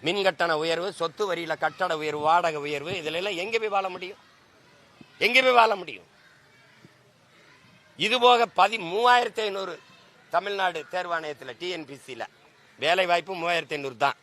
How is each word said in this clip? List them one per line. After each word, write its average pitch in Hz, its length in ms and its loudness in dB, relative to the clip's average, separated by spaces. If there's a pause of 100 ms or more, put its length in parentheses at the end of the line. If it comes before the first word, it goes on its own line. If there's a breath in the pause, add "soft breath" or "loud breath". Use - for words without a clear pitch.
மின் 180 220 -2
கட்டண 175 360 2
உயர்வு, 165 340 -2
சொத்து 170 420 -4
வரியில 160 240 -4
கட்டட 165 380 -2
உயர்வு, 151 240 -4
வாடகை 160 400 2
உயர்வு, 147 300 -6
இதுல 160 220 -6
எல்லாம் 185 240 -4
எங்க 214 220 -4
போய் 220 100 -4
வாழ 196 200 -2
முடியும்? 180 300 -12 (1000)
எங்க 240 240 4
போய் 254 100 4
வாழ 226 240 6
முடியும்? 139 280 -12 (1900)
இது 214 240 2
போக 240 260 8 (100)
பதி-, 208 240 4
மூவாயிரத்தி 226 600 2
ஐந்நூறு 190 400 -6 (500)
தமிழ்நாடு 180 600 -2
தேர்வாணையத்துல, 156 680 -6
டி 175 100 -8
என் 170 160 -8
பி 139 120 -16
சில 120 320 -12 (500)
வேலை 175 280 2
வாய்ப்பு 175 300 0
மூவாயிரத்தி 170 360 -4
ஐந்நூறு 139 240 -6
தான். 135 260 0